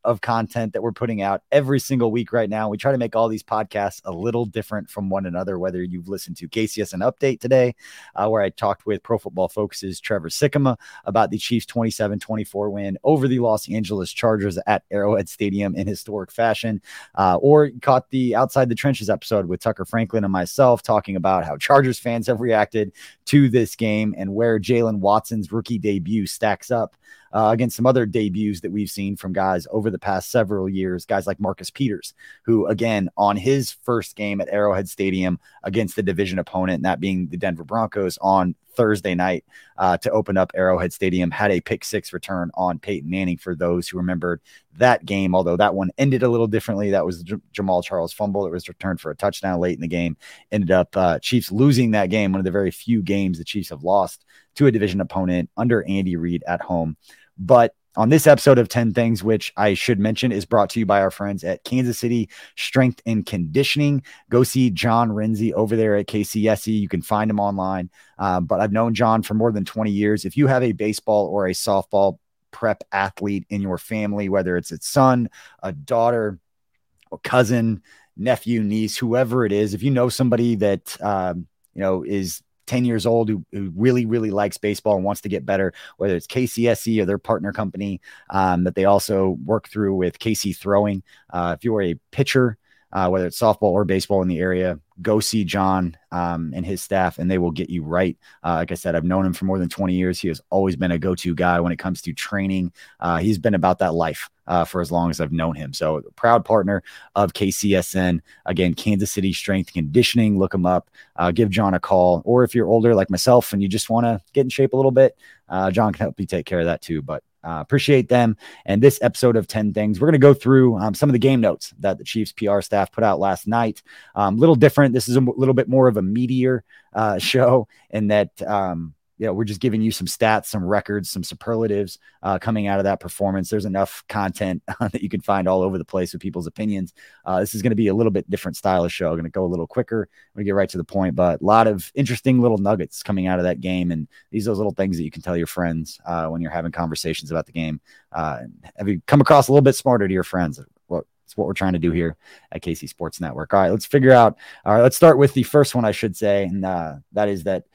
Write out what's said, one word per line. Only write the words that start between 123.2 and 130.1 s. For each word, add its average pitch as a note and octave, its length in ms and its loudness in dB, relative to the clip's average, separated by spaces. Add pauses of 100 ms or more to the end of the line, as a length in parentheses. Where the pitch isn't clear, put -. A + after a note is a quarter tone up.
night. A2+ 360 -2 (320)
Um, G2+ 220 0
little D#3+ 180 6
different. C3+ 380 6
This B2 140 0
is B2 80 2
a C3+ 40 6
m-, B2 180 2
little C3 160 4
bit B2 160 2
more C3 180 6
of G#2+ 100 2
a G2+ 40 0
meatier, B2 600 0 (320)
uh, G#2 240 0
<laughs> - 20 -2
show B2+ 480 2 (240)
in G#2+ 160 -2
that, G#2 220 2 (180)
um, F2 460 -4 (240)
you A2 80 -6
know, G#2 60 -2
we're G#2+ 140 -2
just G2+ 160 -6
giving A2 200 0
you A2 100 0
some F#2 160 -6
stats, A2 400 0